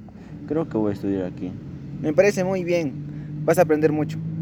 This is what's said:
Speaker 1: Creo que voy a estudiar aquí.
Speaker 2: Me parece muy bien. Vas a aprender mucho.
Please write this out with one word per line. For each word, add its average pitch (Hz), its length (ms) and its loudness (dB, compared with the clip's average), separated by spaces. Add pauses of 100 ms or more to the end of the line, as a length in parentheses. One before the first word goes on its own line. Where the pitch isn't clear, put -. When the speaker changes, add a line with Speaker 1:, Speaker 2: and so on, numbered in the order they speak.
(480)
Speaker 1:
Creo 151 200 0
que 113 100 0
voy 107 120 2
a 101 40 0
estudiar 98 300 -2
aquí. 90 280 -8 (480)
Speaker 2:
Me 151 120 0
parece 190 320 4
muy 185 200 0
bien. 160 800 -2
Vas 165 140 4
a 180 40 10
aprender 156 300 4
mucho. 151 260 0 (240)